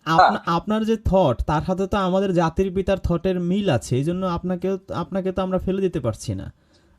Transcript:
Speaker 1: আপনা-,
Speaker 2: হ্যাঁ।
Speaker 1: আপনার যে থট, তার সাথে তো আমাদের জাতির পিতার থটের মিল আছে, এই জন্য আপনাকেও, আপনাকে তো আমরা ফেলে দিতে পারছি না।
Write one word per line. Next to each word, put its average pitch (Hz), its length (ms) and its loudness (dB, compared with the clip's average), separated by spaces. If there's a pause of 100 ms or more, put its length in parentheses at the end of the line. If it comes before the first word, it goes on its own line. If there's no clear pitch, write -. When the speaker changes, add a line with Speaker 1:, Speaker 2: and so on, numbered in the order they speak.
Speaker 1:
আপনা-, 175 340 6
Speaker 2:
হ্যাঁ। 170 180 0
Speaker 1:
আপনার 214 280 -2
যে 220 120 0
থট, 180 460 2
তার 160 180 0
সাথে 185 260 -2
তো 214 100 -2
আমাদের 190 360 0
জাতির 175 400 2
পিতার 190 240 0
থটের 180 420 0
মিল 185 300 0
আছে, 123 260 0
এই 135 80 0
জন্য 180 220 -2
আপনাকেও, 180 540 -4 (140)
আপনাকে 185 380 -4
তো 185 100 -4
আমরা 185 180 -2
ফেলে 190 220 -2
দিতে 175 180 -2
পারছি 110 360 -4
না। - 180 -10 (460)